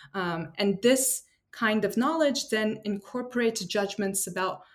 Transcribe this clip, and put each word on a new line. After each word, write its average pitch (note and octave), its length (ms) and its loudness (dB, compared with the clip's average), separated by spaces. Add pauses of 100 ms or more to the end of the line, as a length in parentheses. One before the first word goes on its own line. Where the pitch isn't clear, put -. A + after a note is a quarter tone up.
(140)
Um, F3 440 -4
and G3 240 2
this C4 420 4 (280)
kind G#3+ 340 2
of G3+ 120 -2
knowledge C#4+ 520 2
then A3 340 0
incorporates A3+ 840 -2
judgments G3 640 -2
about, F#3 340 -4 (140)